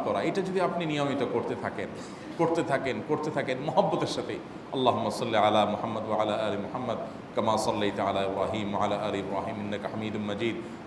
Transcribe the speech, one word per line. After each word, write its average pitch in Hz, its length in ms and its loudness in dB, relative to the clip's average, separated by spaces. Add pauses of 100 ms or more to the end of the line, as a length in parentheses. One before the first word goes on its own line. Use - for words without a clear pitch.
করা, 101 160 2
এটা 165 200 0
যদি 185 200 0
আপনি 170 240 0
নিয়মিত 143 360 0 (120)
করতে 120 300 0
থাকেন, 101 260 -4 (480)
করতে 165 260 4
থাকেন, 135 320 0 (120)
করতে 151 240 0
থাকেন 127 260 0 (100)
মহব্বতের - 480 2
সাথে, 110 200 -4 (380)
আল্লাহুম্মা 110 380 2
সাল্লি 113 260 0
আলা 104 280 6
মুহাম্মদ 107 440 -2
ওয়া 107 120 0
আলা 107 140 2 (100)
আলি 104 120 0
মুহাম্মদ 113 420 -4 (360)
কামা 110 220 4
সাল্লাইতা 104 460 0
আলা 98 200 2
ইব্রাহিম 95 500 0
ওয়া 101 120 2
আলা 104 120 2 (100)
আলি 101 120 0
ইব্রাহিম 95 440 -2
ইন্নাকা 104 240 -4
হামিদুম 110 420 -4
মাজিদ। 104 260 0 (320)